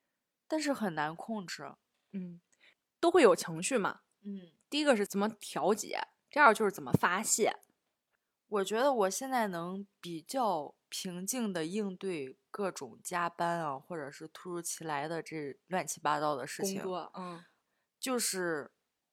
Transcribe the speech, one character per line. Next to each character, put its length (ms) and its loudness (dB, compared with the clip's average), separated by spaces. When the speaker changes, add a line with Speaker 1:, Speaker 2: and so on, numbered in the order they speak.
Speaker 1:
但 120 0
是 140 0
很 200 -2
难 220 -2
控 320 -8
制。 260 -10
Speaker 2:
嗯， 300 -10
都 100 6
会 120 8
有 140 12
情 280 -4
绪 140 0
嘛。 240 -2
Speaker 1:
嗯。 280 -12
Speaker 2:
第 80 -2
一 60 2
个 120 6
是 120 0
怎 100 -4
么 120 2
调 440 0
节， 340 -6
第 100 0
二 140 10
就 120 0
是 60 2
怎 120 -8
么 100 -10
发 300 2
泄。 320 2
Speaker 1:
我 140 0
觉 160 -2
得 140 4
我 160 4
现 200 -4
在 180 0
能 380 -6
比 220 -10
较 520 0
平 400 -8
静 240 -2
地 140 0
应 320 -4
对 400 -6
各 220 -4
种 320 -12
加 260 -2
班 300 -2
啊， 180 -4
或 200 -10
者 120 -8
是 200 -14
突 200 -14
如 120 -6
其 240 -8
来 200 -2
的 160 -4
这 460 -8
乱 180 -2
七 140 -8
八 180 2
糟 160 2
的 140 -4
事 160 -8
情。 120 -2
Speaker 2:
工 80 -6
作， 340 -6
嗯。 260 -12
Speaker 1:
就 180 0
是 540 -2